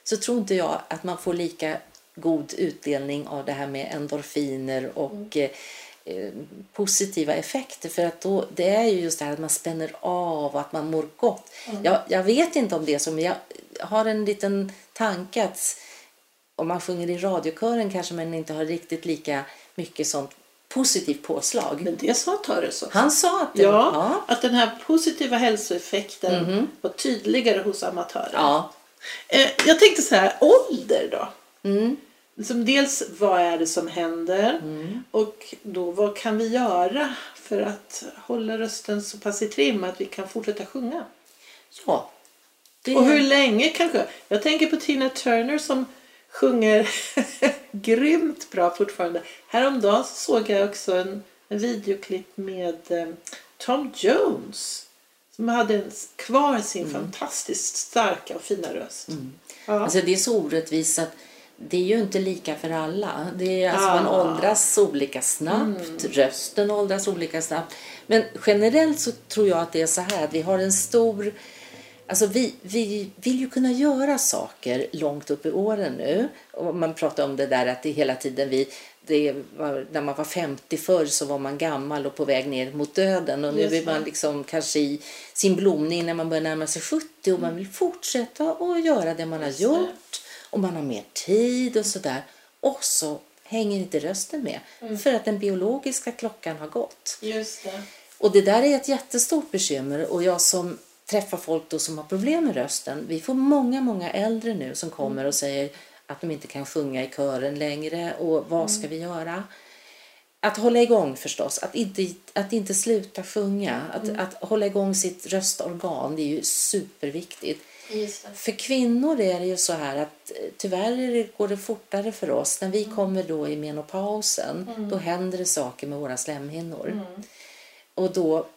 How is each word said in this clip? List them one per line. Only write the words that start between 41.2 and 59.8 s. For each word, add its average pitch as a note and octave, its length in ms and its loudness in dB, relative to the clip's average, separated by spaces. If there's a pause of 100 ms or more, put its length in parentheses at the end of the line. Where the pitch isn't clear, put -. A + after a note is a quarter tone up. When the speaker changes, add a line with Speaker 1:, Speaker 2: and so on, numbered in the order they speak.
Speaker 1:
Ja. - 240 0 (720)
Det C4 140 0
Speaker 2:
Och C4+ 100 8
hur D4 160 8
länge C4+ 480 6
kanske? E4 360 2 (220)
Jag D4+ 160 0
tänker D#4 240 4
på D#4+ 80 0
Tina C4+ 340 0
Turner B3+ 480 0
som C4 280 0 (440)
sjunger G#3+ 600 4 (420)
<laughs> - 400 0
grymt D4 800 2
bra F3 240 4
fortfarande. F3 460 -2 (260)
Häromdagen A#3+ 560 4
så - 120 -10
såg A3 340 2
jag G3+ 200 4
också G3 260 -2
en, F#3+ 280 -2 (260)
en G#3 80 -4
videoklipp G3+ 800 -4
med, F#3 380 -4 (140)
eh, E3+ 180 -2 (500)
Tom C4 380 -2
Jones B3 920 0 (500)
som A3+ 140 -2
hade A#3 260 4
en G3 120 0
s-, - 280 -12
kvar C4+ 440 2
sin G3+ 280 -4
Speaker 1:
Mm. D3+ 60 -8
Speaker 2:
fantastiskt - 840 -6
starka F#3+ 600 -2
och E3+ 60 -8
fina E3+ 320 -4
röst. - 340 -10
Speaker 1:
Mm. C3+ 260 -10 (320)
Speaker 2:
Ja. G#3+ 140 -2
Speaker 1:
Alltså, F#3 220 2